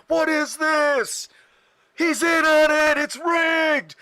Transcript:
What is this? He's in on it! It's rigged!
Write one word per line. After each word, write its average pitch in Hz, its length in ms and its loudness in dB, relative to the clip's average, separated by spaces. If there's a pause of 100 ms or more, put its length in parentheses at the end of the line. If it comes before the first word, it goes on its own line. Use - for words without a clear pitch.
What 320 200 0
is 302 300 -2
this? 302 720 -2 (680)
He's 311 260 -2
in 330 220 0
on 311 260 4
it! 302 280 2
It's 285 180 -6
rigged! 320 840 -2